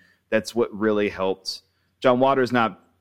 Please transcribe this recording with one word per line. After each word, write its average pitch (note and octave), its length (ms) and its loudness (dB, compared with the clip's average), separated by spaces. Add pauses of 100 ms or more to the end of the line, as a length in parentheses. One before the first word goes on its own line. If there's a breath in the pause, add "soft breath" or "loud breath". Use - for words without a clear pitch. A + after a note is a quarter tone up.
(300 soft breath)
that's - 260 -2
what - 180 0
really G#2 360 0
helped F#2+ 520 -6 (380)
John B2 200 4
Waters, C3+ 320 2
not A2+ 320 0 (180)